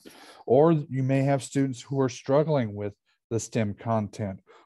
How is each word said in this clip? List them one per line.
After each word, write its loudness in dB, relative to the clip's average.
Or 6
you -2
may 2
have 0
students -4
who -4
are 2
struggling 0
with -8
the -2
stem -4
content -4